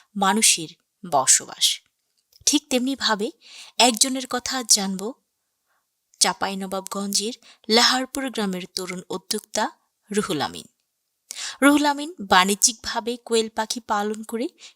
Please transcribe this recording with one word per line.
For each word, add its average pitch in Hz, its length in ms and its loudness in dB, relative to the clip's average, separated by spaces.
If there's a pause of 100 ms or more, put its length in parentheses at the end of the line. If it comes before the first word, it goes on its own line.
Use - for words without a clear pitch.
(160)
মানুষের 196 520 2 (360)
বসবাস। - 640 2 (800)
ঠিক 262 220 2
তেমনিভাবে 247 600 0 (480)
একজনের 254 520 2
কথা 254 380 -4
জানব, 196 440 0 (1080)
চাঁপাইনবাবগঞ্জের 196 1120 -2 (340)
লাহারপুর 254 640 2
গ্রামের 190 340 -4 (100)
তরুণ 185 260 -6 (100)
উদ্যোক্তা - 540 -4 (460)
রুহুল 196 300 -2
আমিন। 85 260 -6 (960)
রুহুল 285 240 6
আমিন 294 240 -2 (100)
বাণিজ্যিকভাবে 214 960 2
কোয়েল 226 320 0
পাখি 220 320 -6
পালন 214 420 -2
করে 233 240 -4 (300)